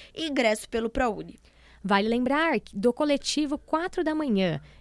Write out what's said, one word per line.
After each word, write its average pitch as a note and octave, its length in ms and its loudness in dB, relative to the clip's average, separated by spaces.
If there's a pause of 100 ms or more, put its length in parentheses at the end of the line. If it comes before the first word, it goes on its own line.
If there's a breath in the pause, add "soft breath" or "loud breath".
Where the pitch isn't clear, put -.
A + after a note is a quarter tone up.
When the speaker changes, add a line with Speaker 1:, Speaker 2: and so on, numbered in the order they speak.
(140 loud breath)
Speaker 1:
e D#4+ 140 -8
ingresso A#3+ 400 0
pelo A3+ 220 -2
ProUni. A3 500 -4 (480 soft breath)
Speaker 2:
Vale G3+ 220 4
lembrar C4+ 500 2
que - 160 -14
do A3 160 2
coletivo C#4+ 680 0
Quatro F4 440 -2
da D#4 120 0
Manhã. G3 440 0 (220 soft breath)